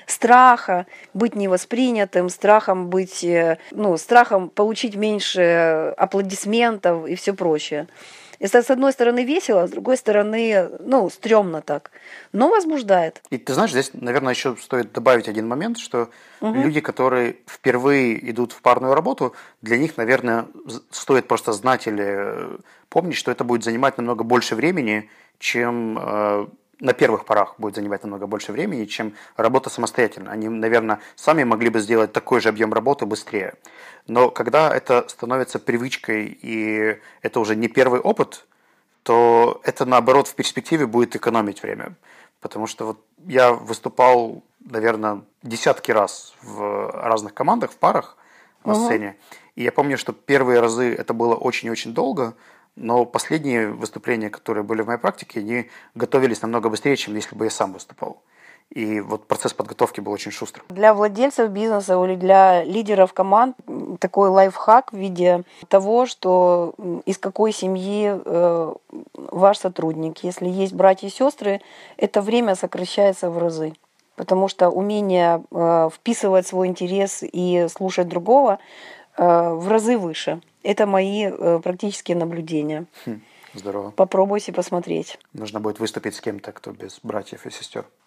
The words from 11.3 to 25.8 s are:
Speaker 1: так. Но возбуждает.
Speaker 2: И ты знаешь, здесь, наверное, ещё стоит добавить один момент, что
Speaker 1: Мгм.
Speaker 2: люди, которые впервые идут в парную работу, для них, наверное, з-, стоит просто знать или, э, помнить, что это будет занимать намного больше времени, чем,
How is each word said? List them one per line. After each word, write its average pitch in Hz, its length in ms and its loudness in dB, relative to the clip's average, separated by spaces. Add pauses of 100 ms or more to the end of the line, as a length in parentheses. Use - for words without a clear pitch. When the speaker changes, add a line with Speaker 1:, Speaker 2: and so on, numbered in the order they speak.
Speaker 1:
так. - 300 -6 (420)
Но 247 160 4
возбуждает. 254 720 0 (100)
Speaker 2:
И 131 60 -4
ты 131 160 -4
знаешь, 185 180 2
здесь, 135 220 0
наверное, 127 400 -2
ещё 120 240 -4
стоит 120 340 -4
добавить 120 380 2
один 110 180 -4
момент, 175 300 -4
что - 320 -4 (320)
Speaker 1:
Мгм. 220 220 -2
Speaker 2:
люди, 151 180 0
которые 127 560 0 (100)
впервые 127 800 0
идут 117 220 -4
в - 100 -20
парную 127 320 2
работу, 165 380 -2 (300)
для 113 160 0
них, 156 200 -2
наверное, 117 480 0 (200)
з-, 117 160 -12 (100)
стоит - 380 0
просто 113 240 0
знать 120 340 -2
или, 104 180 -4
э, 101 520 -6 (320)
помнить, 165 260 -2
что - 160 -4
это 123 140 -4
будет 120 180 -2
занимать 120 340 -2
намного 117 280 -4
больше 117 300 0
времени, 113 540 -4 (300)
чем, 120 580 -4